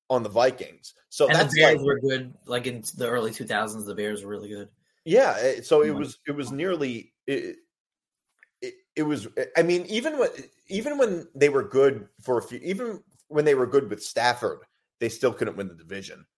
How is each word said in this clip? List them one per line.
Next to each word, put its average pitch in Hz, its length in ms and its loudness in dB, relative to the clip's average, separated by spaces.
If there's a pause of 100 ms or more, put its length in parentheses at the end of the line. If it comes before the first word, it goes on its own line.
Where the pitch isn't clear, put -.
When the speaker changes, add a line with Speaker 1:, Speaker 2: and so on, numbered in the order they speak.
Speaker 1:
on 127 140 2
the 107 80 -6
Vikings. 104 640 -2 (160)
So 143 180 2
Speaker 2:
And 156 80 4
Speaker 1:
that's 160 160 4
Speaker 2:
the 151 100 2
Bears 156 160 8
Speaker 1:
like 135 80 -4
Speaker 2:
were 139 140 2
good, 127 340 -4 (120)
like, 123 220 -4
in 120 160 -8 (120)
the 120 120 -4
early 117 240 -2
two 104 140 -8
thousands, 107 400 -4
the 101 100 -8
Bears 104 280 -6
were 101 60 -14
really 104 200 -10
good. 101 200 -14 (340)
Speaker 1:
Yeah, 180 340 4
it, 117 280 -2
so 151 160 6
it 151 60 2
Speaker 2:
Yeah. 151 60 -2
Speaker 1:
was, 139 340 -6
it 147 60 -4
was 139 180 -8
nearly, 143 600 -6 (120)
it, 123 300 -6 (1080)
it, 127 140 -12 (200)
it 156 60 0
was, 143 260 -2 (300)
I 170 60 8
mean, 175 240 0
even 262 320 -2
when, 196 100 2 (380)
even 254 320 -4
when 190 340 0
they 143 160 6
were 139 140 2
good 127 440 2 (140)
for 127 160 0
a 110 60 0
few, - 160 -14
even 196 420 -8 (260)
when 151 160 0
they 147 120 4
were 127 100 2
good 135 240 2
with - 140 -8
Stafford, 113 560 -2 (400)
they 113 100 -2
still 123 240 0
couldn't 107 240 -4
win 98 120 -8
the 85 40 -16
division. 87 540 -16 (100)